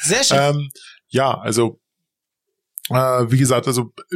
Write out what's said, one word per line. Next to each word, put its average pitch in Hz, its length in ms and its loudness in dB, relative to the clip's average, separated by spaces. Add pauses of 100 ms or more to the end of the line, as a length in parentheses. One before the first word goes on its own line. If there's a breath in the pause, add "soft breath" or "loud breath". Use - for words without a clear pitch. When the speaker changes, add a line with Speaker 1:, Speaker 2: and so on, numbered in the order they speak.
Speaker 1:
Sehr 247 200 0
schön. 196 160 2
Speaker 2:
Ähm, 143 300 0 (380 loud breath)
ja, 127 320 0
also, 117 400 -2 (1080)
äh, 127 60 -2 (340)
wie 131 100 2
gesagt, 123 280 2
also 123 240 -2 (240)